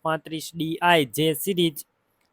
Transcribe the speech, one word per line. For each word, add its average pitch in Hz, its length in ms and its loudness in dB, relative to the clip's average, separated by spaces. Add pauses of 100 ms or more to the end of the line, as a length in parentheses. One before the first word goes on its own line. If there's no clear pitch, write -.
પાંત્રીસ 160 460 -6
ડી 160 340 -6
આઈ 165 320 4
જે 151 200 0
સિરીઝ 170 480 -2 (500)